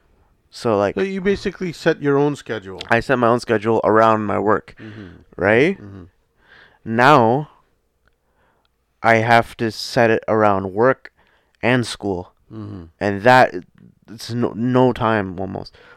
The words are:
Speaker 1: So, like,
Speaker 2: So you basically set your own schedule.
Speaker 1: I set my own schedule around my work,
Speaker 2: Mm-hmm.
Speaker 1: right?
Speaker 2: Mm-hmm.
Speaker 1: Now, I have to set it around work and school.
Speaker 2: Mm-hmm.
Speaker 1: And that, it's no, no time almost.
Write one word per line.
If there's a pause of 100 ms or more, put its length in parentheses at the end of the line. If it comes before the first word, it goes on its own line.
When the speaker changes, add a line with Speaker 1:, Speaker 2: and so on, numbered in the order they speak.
(500)
Speaker 1:
So,
like,
Speaker 2:
So
you
basically
set
your
own
schedule.
Speaker 1:
I
set
my
own
schedule
around
my
work,
Speaker 2:
Mm-hmm. (280)
Speaker 1:
right?
Speaker 2:
Mm-hmm. (800)
Speaker 1:
Now, (1500)
I
have
to
set
it
around
work (500)
and
school. (180)
Speaker 2:
Mm-hmm. (140)
Speaker 1:
And
that, (560)
it's
no,
no
time
almost. (200)